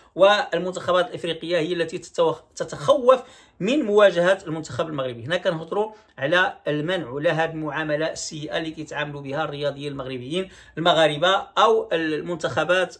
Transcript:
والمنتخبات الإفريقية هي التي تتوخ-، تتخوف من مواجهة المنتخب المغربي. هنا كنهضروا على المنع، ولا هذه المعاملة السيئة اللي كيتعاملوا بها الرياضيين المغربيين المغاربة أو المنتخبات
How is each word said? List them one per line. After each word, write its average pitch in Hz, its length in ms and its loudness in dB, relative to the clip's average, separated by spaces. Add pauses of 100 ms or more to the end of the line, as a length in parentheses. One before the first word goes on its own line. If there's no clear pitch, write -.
(140)
والمنتخبات 180 920 2
الإفريقية 165 500 -4
هي 165 140 -2
التي 165 260 -4
تتوخ-، 160 440 -2 (140)
تتخوف 247 640 4 (380)
من 254 220 0
مواجهة 196 640 4
المنتخب 160 420 -6
المغربي. 127 360 -6
هنا 160 120 -2
كنهضروا 185 560 -2 (260)
على 175 380 2 (120)
المنع، 151 420 -2
ولا 147 220 0
هذه 160 180 0
المعاملة 156 640 -4
السيئة 156 460 -8
اللي 165 120 -6
كيتعاملوا 147 500 -8
بها 143 240 -6
الرياضيين 143 480 -6
المغربيين 135 560 -8 (300)
المغاربة 160 560 4 (240)
أو 220 340 4
المنتخبات 165 1080 -2